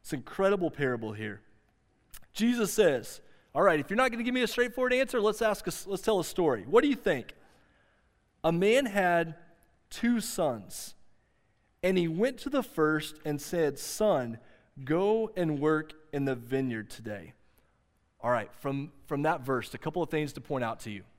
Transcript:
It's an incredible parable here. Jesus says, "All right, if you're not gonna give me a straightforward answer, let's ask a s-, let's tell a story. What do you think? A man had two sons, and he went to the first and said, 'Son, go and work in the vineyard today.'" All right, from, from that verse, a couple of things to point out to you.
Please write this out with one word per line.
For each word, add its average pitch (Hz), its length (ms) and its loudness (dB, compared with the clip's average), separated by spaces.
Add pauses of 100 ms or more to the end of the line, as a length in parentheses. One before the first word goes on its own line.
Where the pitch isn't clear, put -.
It's - 120 -10
an 147 60 -4
incredible 190 520 0
parable 123 420 -2
here. 107 280 -8 (920)
Jesus 233 400 0
says, 139 480 2 (340)
"All 147 80 2
right, 151 180 6
if - 80 -4
you're 196 80 -2
not 254 140 4
gonna 226 140 -6
give 247 100 -2
me 254 80 2
a 220 60 2
straightforward 247 440 0
answer, 254 280 0
let's 208 220 2
ask 214 240 0
a - 20 -2
s-, - 180 -8
let's 196 160 -4
tell 208 180 4
a 160 40 -2
story. 131 400 0
What 190 180 6
do 294 60 2
you 277 80 2
think? 135 380 -2 (1080)
A 165 100 4
man 214 340 4
had 175 500 2 (540)
two 233 300 0
sons, - 760 -4 (880)
and 190 140 2
he 175 120 2
went 214 300 0
to - 120 -8
the 277 120 0
first 156 600 0
and 147 160 -4
said, 151 380 0
'Son, 135 600 0 (460)
go 208 520 2
and 156 240 0
work 156 320 0 (200)
in 139 120 -2
the 135 100 0
vineyard 120 560 -4
today.'" 104 440 -12 (840)
All 117 100 0
right, 113 240 0
from, 139 360 -6 (160)
from 143 160 -2
that 156 200 0
verse, 123 320 -2
a - 40 -10
couple 160 240 -4
of - 80 -4
things 151 220 -2
to - 80 -10
point 127 240 -4
out 113 160 -6
to 110 100 -10
you. 95 140 -10 (140)